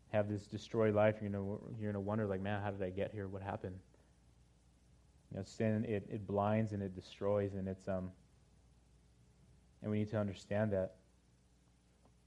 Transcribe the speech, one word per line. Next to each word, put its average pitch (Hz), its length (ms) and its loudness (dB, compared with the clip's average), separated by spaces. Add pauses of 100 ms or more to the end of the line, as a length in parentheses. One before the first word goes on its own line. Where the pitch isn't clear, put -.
have 104 200 2
this 104 160 -2
destroyed 107 480 2
life. 107 260 8
You're 104 120 -4
gonna, 101 260 -2 (220)
you're 107 120 -2
gonna 101 80 -2
wonder, 104 280 0
like, 95 120 0
"Man, 101 220 -2
how 104 80 -2
did 98 140 -4
I 92 80 -2
get 95 200 -2
here? 101 160 -6
What 95 140 -8
happened?" 98 380 -6 (1500)
You 98 60 -6
know, 95 60 -4
sin, 110 420 0
it, 104 240 -2
it 101 180 -6
blinds 104 460 2
and 101 100 -2
it 95 100 -4
destroys, 101 600 0
and 95 120 -4
it's, 95 200 -6
um, 92 240 -2 (1700)
and 107 100 -2
we 107 80 2
need 104 120 0
to 113 60 0
understand 104 560 0
that. 92 220 0 (1300)